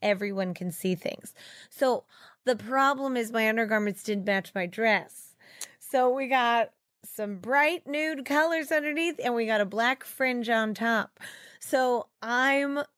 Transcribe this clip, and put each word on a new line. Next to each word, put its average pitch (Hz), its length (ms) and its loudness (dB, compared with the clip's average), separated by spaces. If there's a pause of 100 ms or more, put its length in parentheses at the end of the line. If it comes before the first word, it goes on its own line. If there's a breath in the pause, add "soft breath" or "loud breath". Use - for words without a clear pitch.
Everyone 196 520 -2
can 180 200 -6
see 185 220 0
things. - 380 -8 (360 loud breath)
So 269 340 0 (400 loud breath)
the 247 140 2
problem 269 580 0
is 226 160 -2
my 220 160 2
undergarments 220 560 0
didn't 202 220 -2
match 196 280 0
my 185 120 -2
dress. 208 680 -2 (440 loud breath)
So 254 340 2
we 269 140 -2
got 233 440 2 (340)
some 208 320 -8
bright 285 500 2
nude 294 380 -2
colors 320 480 2
underneath, 302 500 0
and 240 120 0
we 233 100 0
got 214 160 2
a 208 40 2
black 226 380 -2
fringe 247 460 -2
on 220 240 2
top. 226 440 -2 (440 loud breath)
So 254 460 0 (140)
I'm, 277 580 0 (180)